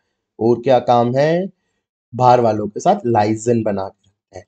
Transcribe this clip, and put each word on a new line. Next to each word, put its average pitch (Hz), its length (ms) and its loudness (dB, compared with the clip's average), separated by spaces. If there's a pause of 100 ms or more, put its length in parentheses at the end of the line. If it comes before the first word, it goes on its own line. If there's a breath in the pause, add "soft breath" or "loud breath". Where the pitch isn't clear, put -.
(400)
और 120 200 0
क्या 123 200 2
काम 120 360 0
है? 170 340 0 (680)
बाहर 123 260 4
वालों 107 260 -2
के - 120 -12
साथ 190 160 0 (100)
लाइजन 110 580 0
बना 98 200 -2
के - 240 -16
रखते - 320 -20
हैं, - 80 -20